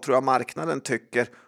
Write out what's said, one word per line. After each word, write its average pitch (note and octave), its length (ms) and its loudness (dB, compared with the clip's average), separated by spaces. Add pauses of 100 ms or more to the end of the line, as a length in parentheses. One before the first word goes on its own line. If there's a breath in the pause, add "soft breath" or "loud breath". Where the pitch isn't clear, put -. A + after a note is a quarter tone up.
tror C3 120 2
jag C3 80 4
marknaden C#3 560 0
tycker, A#2+ 480 -2 (200 soft breath)